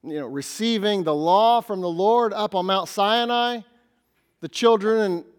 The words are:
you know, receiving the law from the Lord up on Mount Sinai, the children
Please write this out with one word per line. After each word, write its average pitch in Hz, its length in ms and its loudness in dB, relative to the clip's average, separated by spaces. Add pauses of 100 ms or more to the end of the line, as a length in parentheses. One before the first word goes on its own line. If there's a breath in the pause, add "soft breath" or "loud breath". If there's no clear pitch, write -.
you 151 160 -8
know, 139 60 -8
receiving 202 760 -2
the 156 100 0
law 196 480 4
from 208 180 -8
the 180 80 -4
Lord 208 460 2
up 208 220 -4
on 185 100 0
Mount 190 240 0
Sinai, 240 680 0 (840)
the 165 80 -12
children 214 760 2 (160)